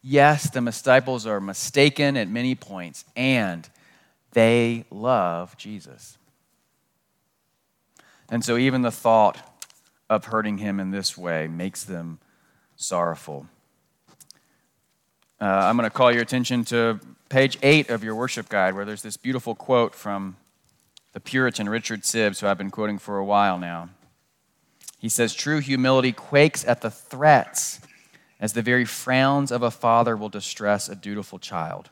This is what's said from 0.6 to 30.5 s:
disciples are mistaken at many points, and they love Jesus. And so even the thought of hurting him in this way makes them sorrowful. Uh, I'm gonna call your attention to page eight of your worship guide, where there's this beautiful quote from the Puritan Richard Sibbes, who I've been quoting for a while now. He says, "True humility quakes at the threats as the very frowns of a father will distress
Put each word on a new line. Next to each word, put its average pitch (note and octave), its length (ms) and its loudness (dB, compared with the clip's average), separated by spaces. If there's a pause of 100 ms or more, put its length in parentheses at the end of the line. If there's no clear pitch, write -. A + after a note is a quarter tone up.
disciples B2+ 640 2
are G#2 160 -2
mistaken C#3 720 2
at A2 100 -2
many A#2+ 280 -2
points, F2+ 500 -14 (100)
and A2+ 540 -2 (640)
they A#2 580 2
love F#2+ 680 -2
Jesus. F2 580 -18 (2250)
And A#2 120 -2
so A#2+ 140 0
even C3 240 2
the A#2+ 100 0
thought A2 480 4 (680)
of G#2+ 160 0
hurting G#2+ 320 -4
him G2 240 -4
in F#2+ 100 -6
this G2 280 -6
way E2 300 -4
makes F2 360 -8
them E2+ 340 -12 (580)
sorrowful. D#2+ 720 -6 (1900)
Uh, G#2+ 60 -8
I'm G2 320 2
gonna A2+ 140 0
call B2 200 4
your A#2+ 120 2
attention B2 440 -2
to A#2 320 0 (300)
page C3+ 340 2
eight C#3+ 280 4
of A2+ 120 -4
your A2 120 -6
worship A#2 340 -6
guide, F#2+ 260 0
where G2+ 120 -8
there's G#2 160 -10
this G#2+ 160 -12
beautiful B2 360 -6
quote A#2+ 400 0
from G2 420 -8 (760)
the - 80 -16
Puritan B2 480 -2
Richard A2 360 -6
Sibbes, G#2+ 360 0
who G#2+ 60 -2
I've G2 100 0
been G2 140 -8
quoting G#2 280 -6
for G2+ 200 -8
a G2 60 -4
while G2+ 340 2
now. F2 320 -10 (1080)
He A2+ 120 -6
says, A#2 240 0
"True D3+ 240 -2
humility C3 540 2
quakes - 520 2
at A#2 160 0
the A2+ 100 -6
threats - 880 2 (640)
as G#2 140 -4
the A#2 80 -2
very B2 240 2
frowns C3+ 680 0
of A#2+ 100 -2
a A#2+ 80 2
father A#2 460 2
will G#2 140 -8
distress G#2 580 -2